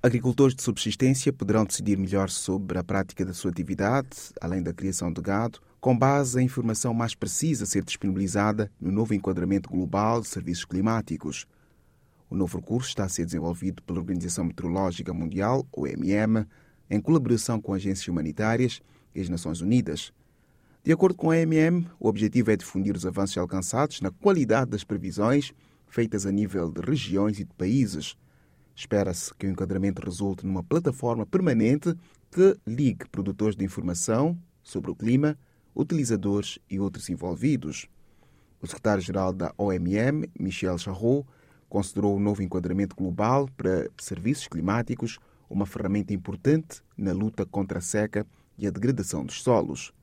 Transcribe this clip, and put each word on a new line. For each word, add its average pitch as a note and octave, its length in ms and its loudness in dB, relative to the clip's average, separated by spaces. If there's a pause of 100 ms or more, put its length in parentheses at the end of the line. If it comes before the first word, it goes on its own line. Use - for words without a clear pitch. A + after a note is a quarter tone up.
Agricultores B2 480 4
de - 80 -10
subsistência C3 680 2
poderão G#2 320 2
decidir G2 340 0
melhor F#2+ 320 0
sobre F#2 480 -2
a F2 60 -2
prática F#2+ 400 -2
da F2+ 100 -6
sua F#2 160 -2
atividade, G2 560 0 (340)
além F2+ 220 -2
da E2+ 100 -4
criação F2 400 -4
de F2 80 -6
gado, G2+ 380 -2 (220)
com B2+ 180 4
base C3+ 420 4
em B2+ 40 6
informação A#2 500 0
mais A#2 220 0
precisa - 480 -2
a - 20 -4
ser F#2+ 160 0
disponibilizada G2+ 880 0 (100)
no F#2+ 120 -2
novo A2 220 2
enquadramento F#2+ 540 0
global G2+ 520 0
de G#2 80 -10
serviços F2 360 -6
climáticos. F#2 800 -2 (880)
O - 60 -4
novo F#2 220 0
recurso A#2+ 300 -2
está - 140 -4
a F#2+ 60 -2
ser F2+ 160 -4
desenvolvido F2 580 -4
pela F2 160 -6
Organização F2+ 460 -4
Meteorológica F2 680 -2
Mundial, G2 600 0
O C#2+ 160 -4
M F2+ 240 -2
M, A2 340 2 (420)
em G#2 120 0
colaboração A#2+ 600 2
com G2 140 -4
agências F#2+ 320 -2
humanitárias G#2+ 760 0 (320)
e - 80 -8
as F2+ 80 -4
Nações E2+ 320 -4
Unidas. G2 520 2 (720)
De D#3+ 80 4
acordo F3+ 240 4
com D#3+ 160 2
a - 20 6
O - 0 -
M D#3+ 220 4
M, E3+ 420 4
o - 80 0
objetivo G#2+ 460 4
é G#2 40 6
difundir G2 380 -2
os F2 100 -6
avanços F#2+ 340 -2
alcançados F#2+ 640 -2
na F#3 120 -2
qualidade B2+ 580 2
das G#2+ 140 -6
previsões G#2 680 0 (360)
feitas A2 380 -2
a G2 40 -2
nível F#2+ 400 0
de E2 100 -8
regiões G2+ 600 0
e F2+ 40 -6
de - 100 -14
países. F#2+ 640 0 (640)
Espera-se F#2+ 540 -2
que - 140 -6
o G2 40 0
enquadramento F#2+ 540 -2
resulte F#2+ 400 -4
numa F#2+ 180 -2
plataforma B2 600 0
permanente D3 720 2 (360)
que F#3+ 240 6 (120)
ligue A#2+ 420 0
produtores G2+ 480 0
de G2 80 -2
informação A2 760 0 (240)
sobre - 280 -6
o - 40 -4
clima, C#3 440 2 (360)
utilizadores A2+ 840 0 (100)
e F#2+ 100 -4
outros F#2+ 300 -4
envolvidos. F2 800 -2 (720)
O - 60 -12
secretário-geral F#2+ 680 0
da F2+ 240 -4
O G2+ 160 0
M F2+ 240 0
M, C#3 420 0
Michel F#2 380 -2
Charot, A2+ 500 0 (440)
considerou G2+ 440 0
o G2 60 0
novo G2+ 220 0
enquadramento F#2 520 -2
global G#2+ 640 0
para F2+ 400 0
serviços G2+ 500 -4
climáticos A2+ 720 -2 (300)
uma G2+ 160 0
ferramenta G2 480 -2
importante C#3 720 0 (160)
na F#2 160 0
luta G2+ 320 -2
contra F#2+ 320 -2
a - 20 -4
seca G#2 460 0 (320)
e G2+ 80 -2
a F#2+ 40 2
degradação F#2+ 540 0
dos - 180 -10
solos. F2 480 2 (120)